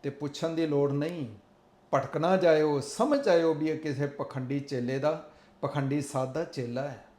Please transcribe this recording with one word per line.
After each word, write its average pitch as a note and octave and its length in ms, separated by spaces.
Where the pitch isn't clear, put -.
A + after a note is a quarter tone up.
ਤੇ C#3+ 60
ਪੁੱਛਣ D3 400
ਦੀ E3 180
ਲੋੜ C#3+ 240
ਨਹੀਂ। D3 360
ਭਟਕ C3+ 240
ਨਾ F3 200
ਜਾਇਓ, D#3 420
ਸਮਝ C#4 480
ਆਇਓ E3+ 260
ਵੀ D3+ 160
ਇਹ D#3 100
ਕਿਸੇ C#3+ 280
ਪਖੰਡੀ C#3 520
ਚੇਲੇ C3+ 400
ਦਾ, D#3 300
ਪਖੰਡੀ C#3+ 400
ਸਾਧ C3 320
ਦਾ D#3+ 100
ਚੇਲਾ B2+ 380
ਹੈ C#3 240